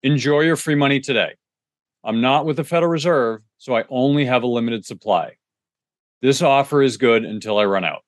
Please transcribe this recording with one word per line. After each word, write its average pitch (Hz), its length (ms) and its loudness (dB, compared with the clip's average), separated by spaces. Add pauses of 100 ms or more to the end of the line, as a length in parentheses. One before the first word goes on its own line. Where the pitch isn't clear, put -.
Enjoy 143 380 0
your 160 160 2
free 156 180 -2
money 139 260 0
today. 107 340 -2 (680)
I'm 113 180 -2
not 139 240 2
with 156 120 -2
the 156 80 -4
Federal 170 280 0
Reserve, 135 480 0 (160)
so - 180 -6
I 113 140 -2
only 139 380 0
have 123 160 0
a 123 40 -2
limited 117 380 -2
supply. 90 520 -4 (840)
This 135 220 2
offer 139 400 2
is 131 160 0
good 117 260 2
until 104 340 -4
I 104 60 4
run 98 200 0
out. 76 220 -6